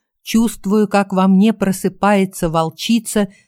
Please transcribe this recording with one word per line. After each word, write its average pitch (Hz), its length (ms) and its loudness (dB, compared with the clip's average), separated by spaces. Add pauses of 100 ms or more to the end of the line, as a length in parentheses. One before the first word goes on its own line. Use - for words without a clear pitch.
(220)
чувствую, 214 680 -2
как 202 240 -2
во 185 160 2
мне 196 260 4
просыпается 190 960 -2
волчица 196 840 -2 (160)